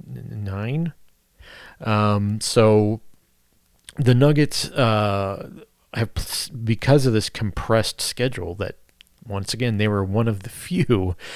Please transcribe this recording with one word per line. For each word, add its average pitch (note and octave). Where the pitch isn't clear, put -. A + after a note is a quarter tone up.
N-, A#2
nine? A#2
Um, G#2
so G#2+
the B2
Nuggets, D3
uh, G#2
have, A#2
because C3
of B2
this G#2+
compressed -
schedule F#2
that, G2
once G2
again, A#2
they G#2
were G2+
one G#2
of G#2
the -
<laughs> -
few G#2+